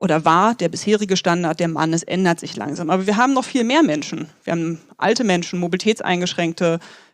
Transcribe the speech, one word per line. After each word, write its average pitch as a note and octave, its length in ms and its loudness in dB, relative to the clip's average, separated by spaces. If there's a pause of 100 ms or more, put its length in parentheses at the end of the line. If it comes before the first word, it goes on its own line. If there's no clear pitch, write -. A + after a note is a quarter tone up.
oder D#3+ 220 2
war F#3 300 4
der E3+ 160 -2
bisherige G3+ 460 0
Standard E3+ 440 0
der E3+ 80 2
Mann. D#3+ 240 0
Es E3 100 0
ändert F3 380 0
sich - 160 -10
langsam. D#3 320 -6
Aber F#3+ 180 0
wir G3+ 120 0
haben C4 160 4
noch A3 100 0
viel B3 200 0
mehr C4+ 180 4
Menschen. D#3 480 -2 (140)
Wir - 80 -4
haben E3 280 -4 (160)
alte A#3 280 0
Menschen, F3+ 360 0
Mobilitätseingeschränkte, F3 1200 -2 (340)